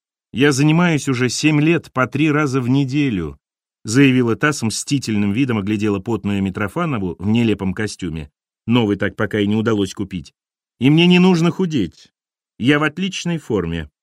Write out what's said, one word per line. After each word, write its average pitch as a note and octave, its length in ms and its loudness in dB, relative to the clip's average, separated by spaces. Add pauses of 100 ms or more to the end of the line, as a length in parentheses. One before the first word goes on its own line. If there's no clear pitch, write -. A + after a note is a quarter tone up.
(320)
я C#3 200 4
занимаюсь D#3 560 2
уже B2+ 220 0
семь D3+ 320 2
лет D#3+ 300 0
по B2+ 160 0
три D3+ 240 0
раза C#3+ 300 0
в A#2+ 60 -4
неделю", B2+ 720 -2 (440)
заявила B2 520 4
та D3+ 180 0
с - 100 -10
мстительным G#2+ 680 -2
видом, A#2+ 280 -2
оглядела G2+ 400 -2
потную G2+ 420 -4
Митрофанову G2+ 800 -4
в F#2+ 80 -6
нелепом G#2+ 460 0
костюме. D#2+ 580 -8 (360)
Новый A2 300 2
так G2 180 -4
пока G#2+ 240 -4
и G2+ 80 0
не G#2 80 0
удалось G#2+ 380 -2
купить. F#2+ 400 -10 (460)
"И B2+ 100 4
мне E3 180 6
не F3+ 120 6
нужно F3 320 4
худеть. D#3 600 -4 (460)
Я C#3+ 220 2
в D3+ 40 -2
отличной F3 540 -4
форме". E2 520 -4 (140)